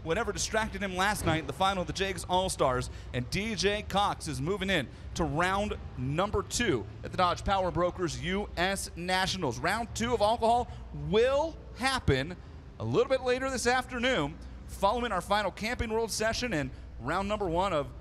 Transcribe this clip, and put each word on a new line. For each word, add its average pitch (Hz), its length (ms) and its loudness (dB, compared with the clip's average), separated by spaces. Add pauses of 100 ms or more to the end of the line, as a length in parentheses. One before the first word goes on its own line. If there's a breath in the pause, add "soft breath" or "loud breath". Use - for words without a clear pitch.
whatever 202 280 0
distracted 196 500 -2
him 190 140 -4
last 196 300 0
night 160 160 2
in 139 60 -6
the 139 60 -6
final 190 280 2
of 208 60 -2
the 151 60 -4
Jags 190 360 -2
All-Stars, 170 640 2 (220 loud breath)
and 123 180 -2
D 208 240 -2
J 202 340 0
Cox 185 380 0
is 131 120 -4
moving 185 300 -2
in 160 180 2 (280 loud breath)
to 180 80 0
round 185 520 0 (220)
number 180 460 0
two 156 420 2 (180)
at - 60 -6
the - 80 -6
Dodge 175 260 2
Power 190 280 2
Brokers 170 500 0
U 190 260 -2 (100)
S 185 380 -2
Nationals. 185 600 0
Round 196 380 0
two 233 180 0
of 208 80 2
alcohol 226 460 4 (420 loud breath)
will 269 480 4 (220)
happen 180 560 2 (440 loud breath)
a 110 60 -4
little 160 240 4
bit 262 140 2
later 247 260 0
this 254 160 -2
afternoon, 240 720 2 (320 loud breath)
following 233 440 2
our 180 100 0
final 202 280 2
Camping 233 400 -4
World 220 220 0
session 220 420 0
and 139 160 0 (320 loud breath)
round 175 260 0
number 202 220 0
one 180 240 2
of 143 140 0 (140)